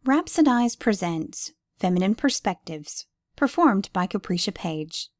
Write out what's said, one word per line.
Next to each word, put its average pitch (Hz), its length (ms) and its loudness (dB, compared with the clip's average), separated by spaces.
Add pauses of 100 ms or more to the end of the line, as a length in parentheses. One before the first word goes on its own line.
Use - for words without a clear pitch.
Rhapsodize 262 720 2
presents 170 720 -2 (260)
Feminine 185 360 2
Perspectives, - 880 -4 (320)
performed 254 560 2
by 180 140 0
Capricia 185 440 -4
Page. 156 680 -8